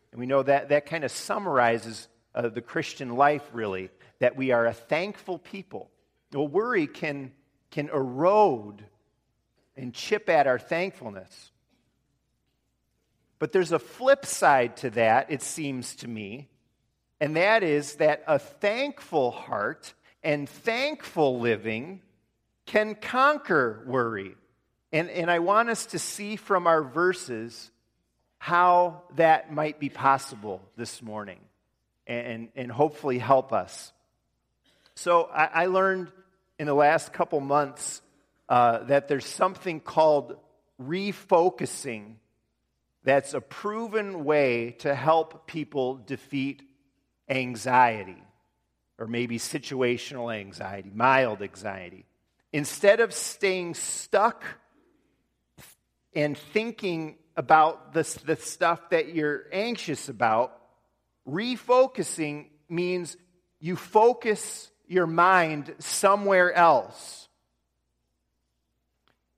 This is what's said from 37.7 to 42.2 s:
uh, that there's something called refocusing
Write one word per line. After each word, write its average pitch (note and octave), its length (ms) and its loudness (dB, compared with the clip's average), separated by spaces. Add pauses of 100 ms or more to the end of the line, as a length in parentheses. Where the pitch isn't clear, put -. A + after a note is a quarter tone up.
uh, A#2+ 360 4
that C#3 240 2
there's C#3 180 -2
something F#3 540 -4
called D3+ 580 2 (440)
refocusing E3 1300 -2 (880)